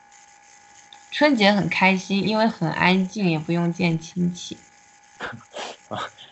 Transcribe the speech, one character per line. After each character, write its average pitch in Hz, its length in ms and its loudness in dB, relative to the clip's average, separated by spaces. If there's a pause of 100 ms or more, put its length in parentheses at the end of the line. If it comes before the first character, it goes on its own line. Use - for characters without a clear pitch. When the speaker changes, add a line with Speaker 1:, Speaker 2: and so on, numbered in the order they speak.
(1120)
Speaker 1:
春 294 240 4
节 208 160 4
很 190 200 2
开 190 260 2
心， 190 320 -2
因 214 80 0
为 220 100 4
很 180 240 -2
安 185 380 2
静， 190 220 -2
也 156 80 0
不 156 120 -6
用 170 220 0
见 170 260 -2
亲 175 360 -4
戚。 - 240 -14 (600)
Speaker 2:
<laughs> - 680 -14
啊， 107 100 -8 (340)